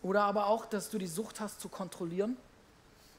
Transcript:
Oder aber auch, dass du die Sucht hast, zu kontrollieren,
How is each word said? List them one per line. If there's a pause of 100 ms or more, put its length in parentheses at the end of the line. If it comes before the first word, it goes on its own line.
Oder
aber
auch,
dass
du
die
Sucht
hast,
zu
kontrollieren, (840)